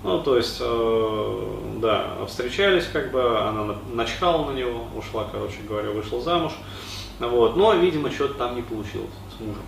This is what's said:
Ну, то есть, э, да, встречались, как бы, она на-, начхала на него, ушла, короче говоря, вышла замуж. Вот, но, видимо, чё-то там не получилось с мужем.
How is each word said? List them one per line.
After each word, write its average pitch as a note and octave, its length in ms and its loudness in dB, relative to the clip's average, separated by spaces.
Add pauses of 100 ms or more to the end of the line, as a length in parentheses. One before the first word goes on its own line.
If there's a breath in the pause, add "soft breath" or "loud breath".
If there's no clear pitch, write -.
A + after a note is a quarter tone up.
Ну, F#2 200 0
то C3 140 6
есть, - 240 0
э, A2 840 0 (340)
да, G#2+ 240 2 (220)
встречались, F3+ 640 2
как C3+ 200 -2
бы, B2 280 2
она G#2+ 260 -2
на-, G2+ 120 -4 (160)
начхала D3+ 560 0
на C3+ 60 -4
него, A#2+ 300 -4 (120)
ушла, G#2+ 340 -4
короче G#2 260 -6 (100)
говоря, G#2 240 -4
вышла G#2+ 300 -4
замуж. E3 320 0 (680 loud breath)
Вот, A#2+ 380 6
но, G#3 180 8
видимо, D#3+ 340 4
чё-то C#3 260 0
там A#2+ 200 -2
не A#2+ 80 -4
получилось G2+ 480 -6 (260)
с - 20 -16
мужем. G#2 280 -8